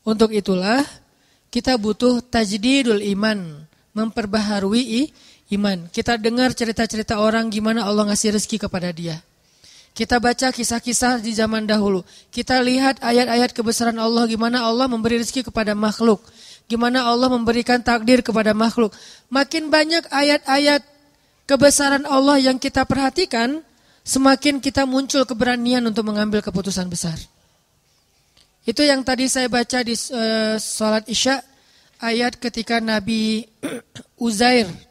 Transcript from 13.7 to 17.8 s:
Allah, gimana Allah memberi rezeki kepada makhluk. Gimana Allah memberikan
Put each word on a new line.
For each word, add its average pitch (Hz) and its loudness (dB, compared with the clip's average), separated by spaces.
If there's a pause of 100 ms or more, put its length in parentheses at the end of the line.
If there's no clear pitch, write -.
Allah, 233 2
gimana 233 0
Allah 247 0
memberi 233 0
rezeki 233 -6
kepada 214 -2
makhluk. 214 2 (400)
Gimana 240 0
Allah 240 2
memberikan 240 2